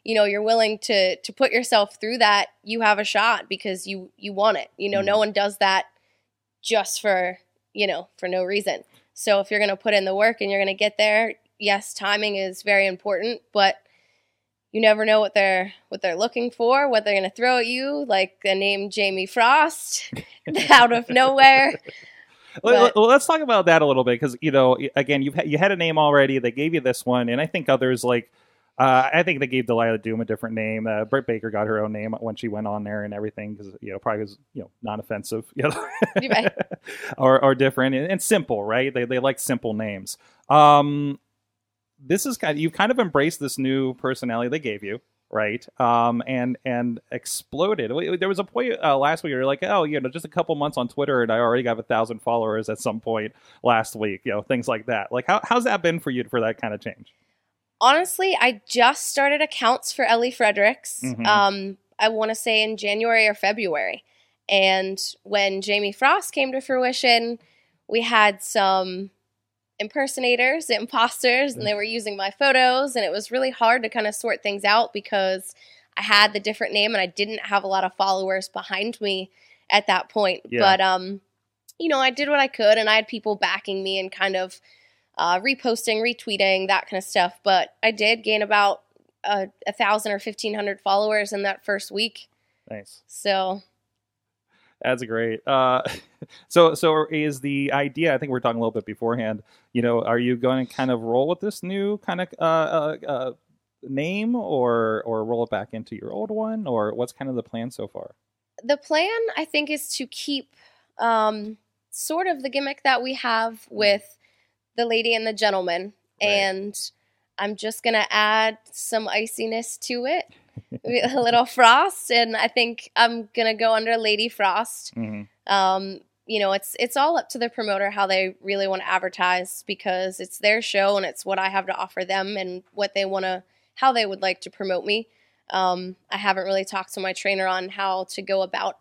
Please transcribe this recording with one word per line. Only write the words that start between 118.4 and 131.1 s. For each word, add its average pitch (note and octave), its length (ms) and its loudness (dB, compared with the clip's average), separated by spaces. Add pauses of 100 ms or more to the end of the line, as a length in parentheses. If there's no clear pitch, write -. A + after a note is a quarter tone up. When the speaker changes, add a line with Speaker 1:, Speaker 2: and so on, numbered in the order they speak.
Speaker 1:
some A3 360 -6
iciness A3+ 760 -6
to B3 220 -6
it. E4 200 -4 (560)
Speaker 2:
<laughs> - 40 -16
Speaker 1:
A B3 340 0
little A#3+ 260 4
Frost, B3+ 640 4
and A#3 260 2
I A3+ 100 0
think A#3 480 -4
I'm A#3 400 2
gonna A3+ 200 0
go A3+ 180 2
under A3+ 240 0
Lady A3 320 -2
Frost. G3+ 640 -2
Speaker 2:
Mm-hmm. G#2+ 280 -8 (300)
Speaker 1:
Um, F#3+ 460 0 (280)
you A3 120 -2
know, G3 140 2
it's, G3 260 -6
it's A#3+ 160 -4
all D4+ 220 2
up - 120 -4
to - 80 -10
the A#3+ 120 -4
promoter G3+ 400 -4
how G3+ 180 0
they F#3+ 340 0
really G3 260 -4
wanna F#3+ 180 -4
advertise, F3+ 840 -2
because F#3+ 520 -4
it's - 180 -14
their G#3+ 240 2
show G3+ 360 2
and F#3+ 80 -2
it's - 200 -10